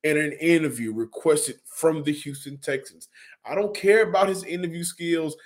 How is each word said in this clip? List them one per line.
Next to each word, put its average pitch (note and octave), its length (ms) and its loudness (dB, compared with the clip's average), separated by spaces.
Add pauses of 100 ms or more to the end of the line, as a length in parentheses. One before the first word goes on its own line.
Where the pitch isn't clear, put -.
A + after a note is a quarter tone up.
and D3+ 120 2
an D3+ 220 0
interview D3 540 2
requested C3+ 720 0
from D#3 380 0
the D3 100 0
Houston C#3+ 440 -10
Texans. - 520 -8 (340)
I G#3 100 -8
don't G#3 220 -2
care G#3 280 6
about F#3+ 260 2
his F3 160 -4
interview E3+ 400 -6
skills. E3 500 -2 (100)